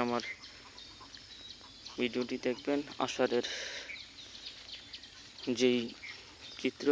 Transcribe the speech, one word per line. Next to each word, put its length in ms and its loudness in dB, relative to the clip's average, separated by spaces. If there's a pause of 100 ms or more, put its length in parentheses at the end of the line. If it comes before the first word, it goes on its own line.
আমার 180 4 (1800)
ভিডিওটি 380 2 (100)
দেখবেন। 320 4 (280)
আষাঢ়ের 400 6 (2250)
যেই 200 10 (800)
চিত্র, 320 2